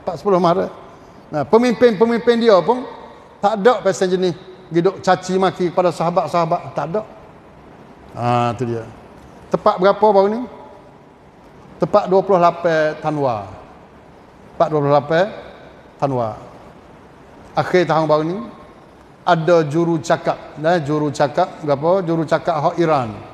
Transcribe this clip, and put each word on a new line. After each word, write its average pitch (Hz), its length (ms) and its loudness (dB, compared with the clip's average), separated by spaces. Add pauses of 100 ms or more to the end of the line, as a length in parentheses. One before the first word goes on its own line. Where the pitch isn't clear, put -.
Empat 175 160 -6
sepuluh 196 240 2
mahram. 180 240 2 (640)
Nah, 147 160 -4
pemimpin-pemimpin 233 960 2
dia 214 160 6
pun 240 240 -2 (560)
tak 202 160 0
ada 214 240 4
pasal 185 320 0
jenis. 180 240 0 (320)
Dia 165 160 0
duk 185 160 0
caci 185 400 0
maki 180 320 -2
kepada 175 240 0
sahabat-sahabat. 170 800 -2
Tak 147 160 -4
ada. 208 100 -4 (1160)
Ha, 120 400 0
tu 127 80 -4
dia. 113 160 -6 (640)
Tepat - 320 0
berapa 196 320 2
baru 196 160 4
ni? 220 140 -2 (1400)
Tepat 202 320 0
dua 190 80 4
puluh 190 180 2
lapan 165 600 0
Tanwar. 135 480 -4 (1040)
Tepat 165 160 0
dua 151 140 0
puluh 143 100 2
lapan 160 320 2 (720)
Tanwar. 123 400 -4 (1200)
Akhir 175 260 2
tahun 160 220 0
baru 156 180 2
ni, 170 140 -4 (920)
ada 165 400 4
juru 165 320 0
cakap, - 640 -4
eh, 170 240 2
juru 151 260 -2
cakap 147 540 -2
berapa? 151 400 2
Juru 165 180 -2
cakap 160 400 -2
hak 170 160 0
Iran. 147 320 0 (220)